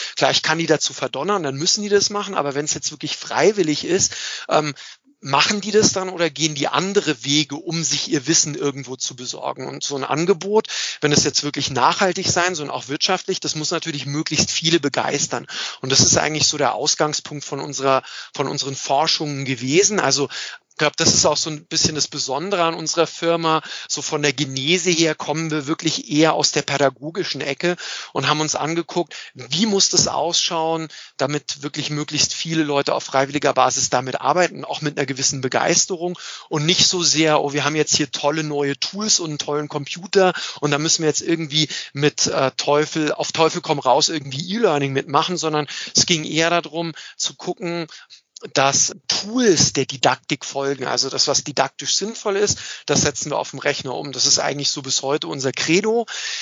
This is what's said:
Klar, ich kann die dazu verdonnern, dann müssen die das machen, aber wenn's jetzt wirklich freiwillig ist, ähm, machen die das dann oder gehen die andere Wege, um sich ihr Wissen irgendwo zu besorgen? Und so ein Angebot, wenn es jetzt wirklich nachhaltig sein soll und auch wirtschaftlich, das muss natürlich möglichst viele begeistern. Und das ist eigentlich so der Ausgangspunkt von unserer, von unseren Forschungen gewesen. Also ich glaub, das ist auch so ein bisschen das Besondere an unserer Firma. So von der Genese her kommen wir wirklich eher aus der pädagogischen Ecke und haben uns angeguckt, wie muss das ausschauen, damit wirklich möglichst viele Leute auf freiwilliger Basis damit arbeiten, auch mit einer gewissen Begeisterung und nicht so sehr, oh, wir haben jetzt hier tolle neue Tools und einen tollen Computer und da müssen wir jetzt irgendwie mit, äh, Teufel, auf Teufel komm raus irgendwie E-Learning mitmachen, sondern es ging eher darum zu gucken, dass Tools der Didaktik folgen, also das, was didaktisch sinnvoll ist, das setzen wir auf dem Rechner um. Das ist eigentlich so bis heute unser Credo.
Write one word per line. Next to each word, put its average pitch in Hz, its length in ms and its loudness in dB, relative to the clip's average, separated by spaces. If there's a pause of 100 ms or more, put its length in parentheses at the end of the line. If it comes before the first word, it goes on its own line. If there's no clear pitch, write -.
(180)
Klar, 135 140 4
ich - 120 2
kann 160 140 2
die 165 100 0
dazu 151 240 2
verdonnern, 156 520 -2
dann 139 120 -2
müssen 175 260 0
die 208 80 -4
das 202 200 4
machen, 202 260 -6
aber 143 200 0
wenn's 147 180 -2
jetzt - 180 -6
wirklich 147 240 -6
freiwillig 156 680 2
ist, - 300 2 (340)
ähm, 151 260 2 (500)
machen 151 360 2
die 202 100 -6
das 208 220 6
dann 190 160 -2
oder 170 200 -2
gehen 151 240 -2
die 143 140 -2
andere 156 560 0
Wege, 143 320 0
um 165 260 -4
sich - 300 -2
ihr 135 160 0
Wissen 156 280 2
irgendwo 131 420 -4
zu - 180 -8
besorgen? 135 540 -8
Und 139 120 -10
so - 140 -4
ein 135 80 -4
Angebot, 180 640 0 (320)
wenn 147 140 2
es 143 100 4
jetzt 143 200 0
wirklich 143 280 -4
nachhaltig 175 560 2
sein 180 280 2
soll 151 100 -6
und 143 80 -6
auch 127 160 -8
wirtschaftlich, 180 500 0
das - 160 -4
muss 151 160 -2
natürlich 156 340 -4
möglichst 147 460 0
viele 165 300 2
begeistern. 135 640 -2 (320)
Und 131 140 -2
das 131 80 6
ist - 160 4
eigentlich 156 280 2
so 151 120 0
der 139 180 2
Ausgangspunkt 151 680 -2
von 143 160 -8
unserer, 135 420 0 (320)
von 143 140 -2
unseren 139 260 -4
Forschungen 147 680 0
gewesen. 139 560 2
Also 135 260 2 (420)
ich - 80 -16
glaub, 151 200 0
das - 160 2
ist - 140 4
auch 151 100 4
so - 140 -4
ein 151 160 -12
bisschen 160 260 0
das 143 140 -2
Besondere 156 560 -2
an 165 100 2
unserer 165 320 0
Firma. 165 560 0 (260)
So - 140 -4
von 147 220 -2
der 143 100 2
Genese 143 560 0
her 160 240 2
kommen 156 380 -4
wir 151 160 -2
wirklich 160 420 -2
eher 156 240 6
aus 160 180 0
der 143 120 0
pädagogischen 143 800 -2
Ecke 151 340 -2 (360)
und 135 160 -2
haben 151 140 2
uns 151 140 -2
angeguckt, 165 580 -2 (220)
wie 147 320 0
muss 196 220 4
das 170 180 4
ausschauen, 160 800 0 (300)
damit 143 440 -4
wirklich 143 300 -6
möglichst 147 420 -2
viele 160 300 -2
Leute 143 320 0
auf - 80 -2
freiwilliger 139 500 2
Basis 127 380 2
damit 131 300 0
arbeiten, 147 440 2
auch 143 160 -6
mit 151 160 -2
einer 139 80 0
gewissen 135 360 -2
Begeisterung 165 760 0 (320)
und 151 160 0
nicht 180 220 4
so 180 160 0
sehr, 151 400 4
oh, 143 100 -2
wir 143 120 0
haben 147 100 0
jetzt 156 200 2
hier 147 160 0
tolle 156 320 0
neue 143 360 -2
Tools 208 400 -2
und 165 100 -4
einen 147 80 -4
tollen 147 320 -4
Computer 175 640 2 (260)
und 147 120 0
da 143 80 2
müssen 160 240 0
wir 156 40 4
jetzt 147 140 2
irgendwie 156 480 0 (240)
mit, 143 320 2
äh, 135 320 2
Teufel, 147 560 2
auf - 180 -4
Teufel 160 300 2
komm 151 160 0
raus 135 320 4
irgendwie 156 460 -6
E-Learning 147 360 2
mitmachen, 147 460 0
sondern 151 300 -2 (280)
es - 120 4
ging 160 160 2
eher 160 260 0
darum 170 440 -2 (220)
zu - 200 -6
gucken, 170 500 -6 (640)
dass - 420 2 (140)
Tools 208 640 2
der 135 140 0
Didaktik 131 580 -2
folgen, 139 420 -4
also 123 240 0
das, 151 200 0
was - 160 2
didaktisch 135 500 -2
sinnvoll 208 400 -4
ist, 202 240 0 (280)
das 139 160 2
setzen 147 280 -2
wir - 60 0
auf - 140 -4
dem 139 80 -10
Rechner 139 360 -4
um. 147 160 -8
Das 127 140 0
ist - 120 6
eigentlich 143 320 -2
so 151 120 -4
bis 131 200 -2
heute 151 280 -2
unser 135 240 -2
Credo. 220 520 2 (360)